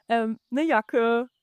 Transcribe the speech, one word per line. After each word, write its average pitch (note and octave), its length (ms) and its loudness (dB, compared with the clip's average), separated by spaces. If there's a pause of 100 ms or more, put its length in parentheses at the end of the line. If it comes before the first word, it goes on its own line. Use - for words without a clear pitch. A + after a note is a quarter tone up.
ähm, A3+ 300 -2 (120)
'ne C4+ 120 -2
Jacke, A#3 680 0 (140)